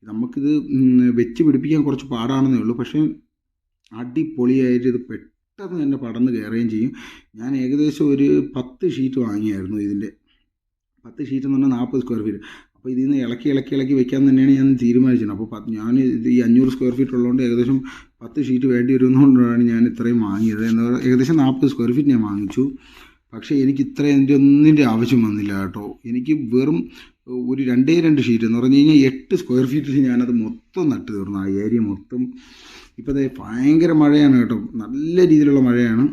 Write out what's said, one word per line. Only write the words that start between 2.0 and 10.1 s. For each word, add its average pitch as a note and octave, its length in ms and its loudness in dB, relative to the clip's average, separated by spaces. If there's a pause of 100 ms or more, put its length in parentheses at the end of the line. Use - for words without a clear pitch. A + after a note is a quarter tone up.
പാടാണെന്നേ C3 520 -2
ഉള്ളൂ, A2 160 -2
പക്ഷേ B2 240 -6 (920)
അടിപൊളിയായിട്ട് B2 960 -2
ഇത് A#2+ 160 -2
പെട്ടെന്ന് - 760 -16
തന്നെ C#3 180 -4
പടർന്ന് A#2+ 340 -4
കയറുകയും A2+ 380 -4
ചെയ്യും. A2 220 -4 (440)
ഞാൻ A#2 220 -10
ഏകദേശം C#3+ 500 -2
ഒരു C#3 200 2 (240)
പത്ത് C3 380 -8
ഷീറ്റ് C3 300 -4
വാങ്ങിയായിരുന്നു G#2 640 -6
ഇതിൻ്റെ. G2+ 280 -6 (960)